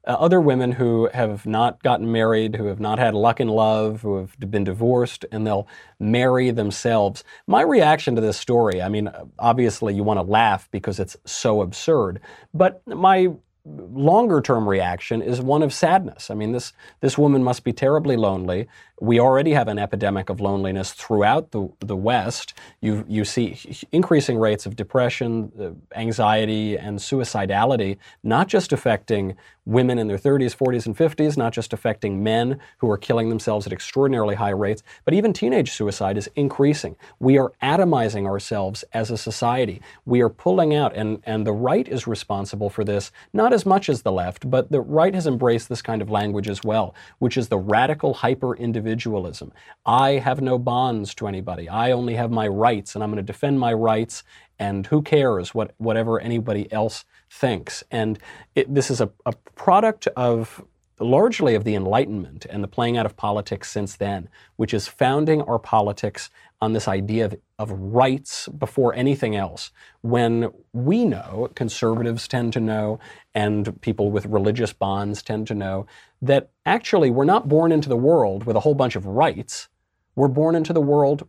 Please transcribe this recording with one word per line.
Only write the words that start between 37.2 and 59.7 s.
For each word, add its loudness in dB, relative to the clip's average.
are 0
atomizing 2
ourselves -4
as -4
a -4
society. -2
We 4
are 4
pulling 2
out, 0
and, -4
and -2
the 0
right 0
is -6
responsible -6
for -4
this, -4
not 4
as 2
much 2
as -2
the 0
left, -4
but 0
the 2
right 2
has -2
embraced 0
this -8
kind -4
of -6
language -2
as -6
well, -2
which -2
is -2
the 0
radical 0
hyper-individualism. -4
"I 4
have 0
no 0
bonds -2
to -8
anybody. -8
I 0
only 0
have -2
my 0
rights, 0
and -6
I'm -4
gonna -6
defend -2
my 2
rights, 0
and -4
who 2
cares 0
what, -2
whatever 0
anybody -4
else -4
thinks?" -4
And -2
it, 0
this 0
is -2
a, 0
a -2
product 2